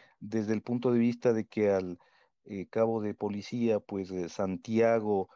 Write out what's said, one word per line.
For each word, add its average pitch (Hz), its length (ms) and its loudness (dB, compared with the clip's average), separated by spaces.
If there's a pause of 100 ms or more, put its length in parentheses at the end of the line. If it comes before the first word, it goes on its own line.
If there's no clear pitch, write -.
(180)
desde 107 360 -2
el 104 80 -2
punto 123 300 0
de 120 60 4
vista 120 360 2
de 110 120 -2
que 107 240 2
al, 92 280 0 (460)
eh, 98 240 -10
cabo 113 320 0
de 104 140 -4
policía, 104 680 -2
pues, 95 300 -6
eh, 90 180 -4
Santiago 107 1080 0